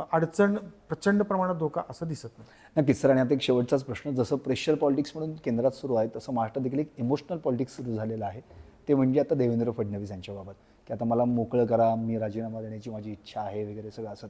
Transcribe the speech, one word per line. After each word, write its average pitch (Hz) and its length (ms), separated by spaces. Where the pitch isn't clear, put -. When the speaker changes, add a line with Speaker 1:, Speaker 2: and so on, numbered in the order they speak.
Speaker 1:
अडचण, 180 420
प्रचंड 202 680
प्रमाणात 185 320
धोका 160 340
असं 165 180
दिसत 147 200
नाही. - 440
Speaker 2:
नक्कीच 135 200
सर, 139 80
आणि 131 100
आता 127 140
एक 135 80
शेवटचाच 123 420
प्रश्न, 131 280
जसं 123 240
प्रेशर 131 400
पॉलिटिक्स 143 400
म्हणून 156 200
केंद्रात 120 260
सुरू 131 240
आहे 113 200
तसं 113 180
महाराष्ट्रात 117 300
देखील 131 160
एक 151 180
इमोशनल 143 400
पॉलिटिक्स 127 400
सुरू 123 180
झालेलं 110 300
आहे, 101 160
ते 147 60
म्हणजे 131 260
आता - 160
देवेंद्र 120 360
फडणवीस 104 400
यांच्याबाबत 98 420
की 113 60
आता 113 120
मला 117 200
मोकळं 120 400
करा, 113 300
मी 113 220
राजीनामा 110 440
देण्याची 110 280
माझी 107 220
इच्छा - 300
आहे 104 300
वगैरे 107 200
सगळं 110 180
असं 101 200